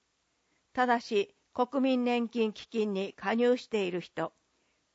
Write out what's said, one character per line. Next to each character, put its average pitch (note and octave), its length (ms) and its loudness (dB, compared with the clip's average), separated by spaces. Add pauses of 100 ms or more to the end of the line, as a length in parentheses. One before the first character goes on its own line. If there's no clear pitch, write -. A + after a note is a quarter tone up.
(720)
た B3+ 140 0
だ A#3+ 140 2
し、 G3+ 340 -2 (180)
国 B3+ 300 0
民 B3+ 220 2
年 A#3+ 240 0
金 A3 240 0
基 - 140 -14
金 G#3+ 260 -2
に F#3+ 220 -4
加 G3 200 -2
入 A#3+ 220 4
し - 100 -8
て G3+ 220 -2
い - 20 -6
る F3 100 -4
人。 D#3+ 320 -6 (640)